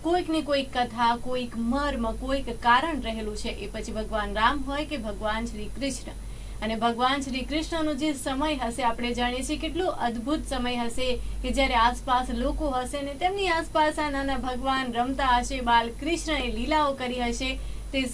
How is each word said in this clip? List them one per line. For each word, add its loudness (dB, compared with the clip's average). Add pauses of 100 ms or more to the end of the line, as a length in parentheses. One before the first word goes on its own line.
કોઈક 2
ને 2
કોઈક 0
કથા, 2
કોઈક -2
મર્મ, 0
કોઈક -2
કારણ 4
રહેલું -4
છે. -4
એ -6
પછી -6
ભગવાન -2
રામ 2
હોય -2
કે -4
ભગવાન -4
શ્રી -6
કૃષ્ણ. -4 (500)
અને -2
ભગવાન 2
શ્રી -2
કૃષ્ણનો 0
જે 0
સમય 0
હશે, -2
આપણે 0
જાણીએ 0
છીએ -2
કેટલો -2
અદ્ભુત 0 (100)
સમય 0
હશે 0
કે -2
જ્યારે 4
આસપાસ 4
લોકો 0
હશે -2
ને -4
તેમની 0
આસપાસ 2
આ 0
નાના 0
ભગવાન 0
રમતા 0
હશે, 2
બાલકૃષ્ણએ 2
લીલાઓ 2
કરી -4
હશે, -2 (320)
તે 0